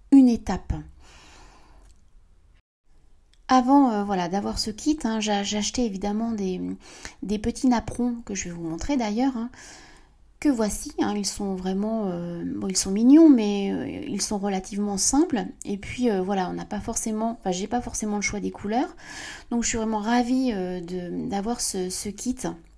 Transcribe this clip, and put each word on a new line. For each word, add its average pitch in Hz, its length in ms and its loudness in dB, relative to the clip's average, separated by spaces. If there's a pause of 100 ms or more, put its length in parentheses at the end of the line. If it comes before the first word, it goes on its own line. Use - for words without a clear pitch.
(120)
une 269 160 10
étape. 214 460 0 (2750)
Avant, 262 440 6
euh, 202 120 0
voilà, 185 240 0
d'avoir 202 300 -2
ce 220 120 -4
kit, 294 340 0
hein, 220 160 0
j'ai, 208 220 0
j'ai 202 140 -4
acheté 220 300 0
évidemment 208 460 -4
des, 185 280 -4 (640)
des 208 160 -4
petits 233 280 -2
napperons 240 500 0 (100)
que 208 80 -8
je 185 160 -6
vais 170 40 -10
vous 170 140 -8
montrer 170 300 -2
d'ailleurs, 240 400 0
hein, 233 100 -6 (920)
que 302 100 0
voici, 220 440 0 (100)
hein, 208 140 0
ils 202 100 -4
sont 196 280 -4
vraiment, 196 520 -2
euh, 175 380 -6
bon, 196 240 -6
ils 185 80 -4
sont - 140 -2
mignons, 262 380 10
mais, 208 440 4
euh, 165 140 -4 (200)
ils 196 160 -6
sont 208 160 -4
relativement 202 580 -4
simples. 269 480 2 (200)
Et 202 120 -4
puis, 240 340 -2
euh, 190 120 2
voilà, 185 260 -2
on 175 60 -8
n'a 175 100 -8
pas 208 160 -6
forcément, 226 600 -4
enfin, 185 120 -2
j'ai 185 140 -4
pas 240 160 -4
forcément 214 340 -4
le 202 60 -2
choix 202 180 -4
des 185 100 -4
couleurs, 226 440 -4 (560)
donc 233 140 0
je - 40 -2
suis 240 100 -2
vraiment 220 200 -2
ravie, 240 540 0
euh, 180 280 -4
de, 175 480 -8
d'avoir 202 320 -4
ce, 185 300 -4
ce - 180 -8
kit. 247 280 -6 (420)